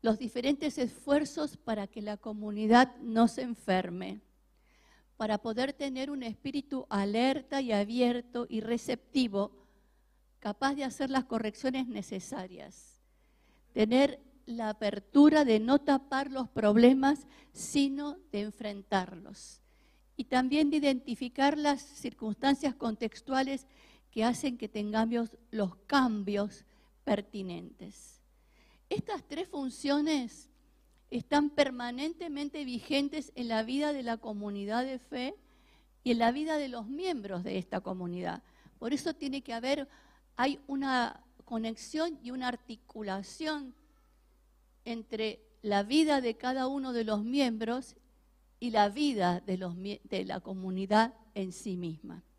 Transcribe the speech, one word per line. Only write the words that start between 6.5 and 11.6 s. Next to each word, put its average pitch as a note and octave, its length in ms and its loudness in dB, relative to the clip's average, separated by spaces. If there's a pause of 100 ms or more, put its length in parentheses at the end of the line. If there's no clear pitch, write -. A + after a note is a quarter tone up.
alerta A#3+ 720 0
y A#3+ 120 -2
abierto A#3+ 760 0
y A3 140 -4
receptivo, A#3 920 -2 (840)
capaz C4+ 360 -2
de C#4 100 -4
hacer C4 260 -4
las C4 160 2
correcciones A#3+ 600 -2